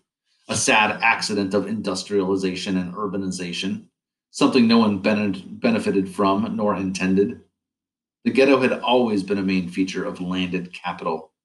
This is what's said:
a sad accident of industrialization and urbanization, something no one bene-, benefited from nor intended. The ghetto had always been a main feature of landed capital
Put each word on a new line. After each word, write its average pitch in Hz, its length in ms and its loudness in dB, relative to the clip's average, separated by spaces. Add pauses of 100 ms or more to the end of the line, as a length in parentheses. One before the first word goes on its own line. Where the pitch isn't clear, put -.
(480)
a 110 80 -4
sad 107 460 2
accident 104 520 0
of 98 120 0
industrialization 95 1120 -2
and 87 160 -4
urbanization, 95 920 -6 (460)
something 127 360 4
no 117 120 6
one 104 200 2
bene-, 104 600 -2
benefited 98 540 0
from 101 420 0
nor 104 200 0
intended. 95 680 0 (840)
The 117 80 0
ghetto 135 280 6
had 123 140 2
always 117 500 2
been 101 140 -2
a 98 60 -2
main 92 260 -2
feature 92 340 -4
of - 160 -8
landed 90 540 -4
capital 82 580 -8 (140)